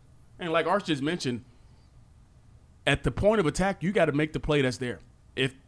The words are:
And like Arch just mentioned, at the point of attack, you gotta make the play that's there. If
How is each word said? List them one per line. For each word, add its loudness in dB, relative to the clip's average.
And -6
like 2
Arch 0
just -2
mentioned, -2
at 0
the 0
point 2
of 2
attack, -2
you 0
gotta 2
make 0
the -4
play 0
that's 0
there. -8
If -2